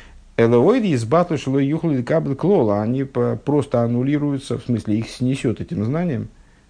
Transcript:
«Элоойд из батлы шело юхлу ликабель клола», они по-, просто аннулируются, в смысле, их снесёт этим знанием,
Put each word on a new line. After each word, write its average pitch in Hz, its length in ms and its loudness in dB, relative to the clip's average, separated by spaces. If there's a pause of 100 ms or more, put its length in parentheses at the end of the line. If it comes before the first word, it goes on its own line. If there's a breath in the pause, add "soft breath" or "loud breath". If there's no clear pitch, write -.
(360 loud breath)
«Элоойд 123 480 4
из 131 200 0
батлы 160 320 2
шело 135 220 -2
юхлу 151 340 0
ликабель 139 420 0
клола», 123 480 2
они 127 220 -2
по-, 120 320 -2
просто 127 460 0
аннулируются, 131 760 -2
в - 60 -12
смысле, 110 340 0
их 113 100 -4
снесёт 127 520 -2
этим 107 240 -4
знанием, 135 440 -4 (420 soft breath)